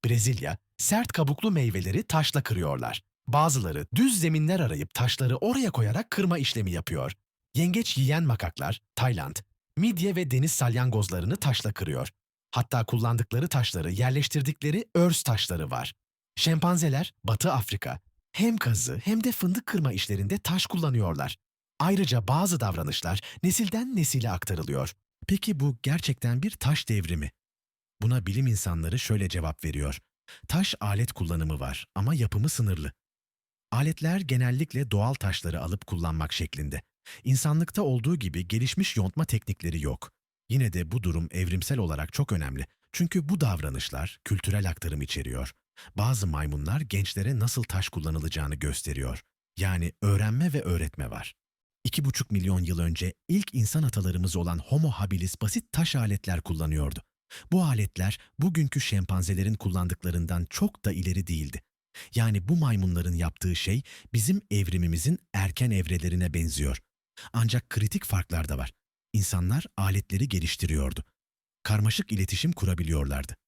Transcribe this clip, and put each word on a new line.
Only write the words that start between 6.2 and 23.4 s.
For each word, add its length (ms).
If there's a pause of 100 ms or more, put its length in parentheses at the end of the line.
işlemi 320
yapıyor. 420 (420)
Yengeç 440
yiyen 260
makaklar, 560 (140)
Tayland, 420 (400)
midye 400
ve 140
deniz 220
salyangozlarını 840
taşla 360
kırıyor. 360 (420)
Hatta 340
kullandıkları 640
taşları 420
yerleştirdikleri 920 (100)
örs 280
taşları 480
var. 240 (420)
Şempanzeler, 800 (100)
Batı 280
Afrika, 480 (320)
hem 240
kazı 480
hem 200
de 80
fındık 340
kırma 260
işlerinde 460
taş 280
kullanıyorlar. 680 (420)
Ayrıca 500
bazı 320
davranışlar 600 (220)